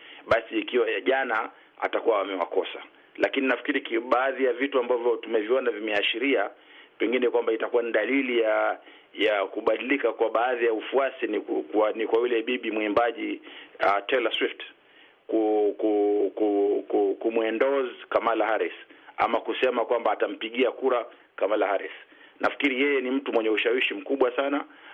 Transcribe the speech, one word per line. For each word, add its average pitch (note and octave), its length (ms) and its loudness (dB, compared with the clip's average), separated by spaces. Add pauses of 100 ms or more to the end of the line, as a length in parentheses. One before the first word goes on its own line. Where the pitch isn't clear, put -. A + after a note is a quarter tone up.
(280)
basi A2+ 300 0
ikiwa A2 280 2 (200)
jana B2 440 0 (300)
atakuwa G#2 400 0
amewakosa. F#2 580 -2 (380)
Lakini C3+ 300 0
nafikiri C#3+ 340 0
ki-, A2+ 200 -4
baadhi B2+ 440 0
ya B2 80 2
vitu C3+ 260 -2
ambavyo A#2+ 380 2
tumeviona A#2 540 0
vimeashiria G#2+ 800 0 (480)
pengine A#2+ 320 2
kwamba A2+ 220 2
itakuwa A2+ 300 0
ni A#2 100 -4
dalili A#2+ 480 2
ya, G#2+ 380 2 (360)
ya G2+ 320 0
kubadilika A2+ 640 0
kwa A2 180 0
baadhi A#2 360 0
ya A2+ 60 4
ufuasi B2 540 0
ni G2+ 140 -2
ku-, - 220 -4
kwa, G#2+ 300 2
ni A2 140 -2
kwa A2+ 120 2
yule A#2+ 240 2
bibi A#2 280 -4
mwimbaji, G#2+ 680 -2 (380)
ah, G3 240 2
Taylor B2 300 0
Swift - 300 -4 (640)
ku-, G#2+ 520 2
ku-, G#2 560 2
ku-, G2+ 540 2
ku-, G2+ 320 2
kumwendorse A2+ 760 0 (160)
Kamala A2 360 2
Harris G#2+ 260 0 (440)
ama A2 240 0
kusema B2 440 0
kwamba A2+ 280 0
atampigia A2+ 580 -2
kura B2+ 360 -2 (300)
Kamala G2+ 300 0
Harris. G2 260 -2 (480)
Nafikiri B2+ 420 0
yeye C#3+ 180 2
ni B2+ 100 -4
mtu C3+ 220 -2
mwenye A2 180 2
ushawishi A#2+ 440 0
mkubwa C3+ 420 0
sana, C#3 280 -2 (300)